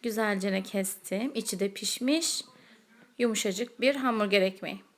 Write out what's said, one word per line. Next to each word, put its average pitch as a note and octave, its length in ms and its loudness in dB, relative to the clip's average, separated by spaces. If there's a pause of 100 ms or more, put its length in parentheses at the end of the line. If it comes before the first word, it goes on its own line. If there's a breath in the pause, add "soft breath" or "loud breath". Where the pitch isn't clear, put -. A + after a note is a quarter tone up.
Güzelce G#3 600 0
kestim. G3 720 -4
İçi G#3 260 -4
de G3 120 0
pişmiş. C#4 720 -2 (720 loud breath)
Yumuşacık A3 640 0
bir C4 140 4
hamburger G#3+ 480 4
ekmeği. F#3+ 400 -2 (160)